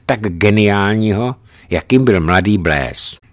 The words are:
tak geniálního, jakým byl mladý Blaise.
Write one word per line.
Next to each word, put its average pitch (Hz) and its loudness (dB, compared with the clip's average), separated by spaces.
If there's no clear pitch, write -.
tak 127 -2
geniálního, 104 0
jakým 127 0
byl 101 2
mladý 92 2
Blaise. 76 -4